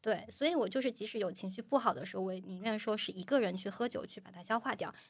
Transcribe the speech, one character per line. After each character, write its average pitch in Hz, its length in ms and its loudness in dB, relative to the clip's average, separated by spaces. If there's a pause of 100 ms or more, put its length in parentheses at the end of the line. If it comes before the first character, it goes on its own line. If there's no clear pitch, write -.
对， 214 280 2
所 - 180 0
以 339 80 4
我 247 120 4
就 254 140 2
是 247 100 2
即 214 140 -6
使 226 140 -4
有 190 120 0
情 190 200 -4
绪 208 100 -8
不 277 160 4
好 240 160 4
的 - 100 -6
时 190 140 -6
候， 190 60 0
我 185 100 -2
也 185 60 -6
宁 185 240 -10
愿 220 160 2
说 214 180 2
是 - 140 -2
一 185 120 -6
个 269 160 4
人 185 160 2
去 185 140 -4
喝 240 180 -2
酒， - 160 -4
去 - 160 -10
把 190 120 -20
它 180 100 -16
消 220 180 2
化 226 140 -2
掉。 - 180 -4 (180)